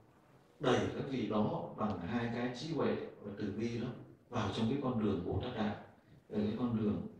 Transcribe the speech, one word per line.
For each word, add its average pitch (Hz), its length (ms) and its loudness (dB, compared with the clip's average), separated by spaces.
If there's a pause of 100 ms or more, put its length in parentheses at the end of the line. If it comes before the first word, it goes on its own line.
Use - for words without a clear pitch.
(600)
đẩy 123 180 6 (160)
các 147 160 -4
vị 117 160 0
đó - 500 0
bằng 101 240 -2
hai 117 340 -2
cái 123 260 -2
trí 160 120 -4
huệ 117 240 2 (260)
và 104 160 -8
từ 98 200 -2
bi 117 220 -2
đó - 80 -2 (400)
vào 107 280 0
trong 110 140 2
cái 139 120 2
con 117 220 2
đường 90 220 2
Bồ - 140 2
Tát - 160 -4
Đạo, 104 200 0 (540)
cái 107 280 2
con 120 180 2
đường 104 300 2 (140)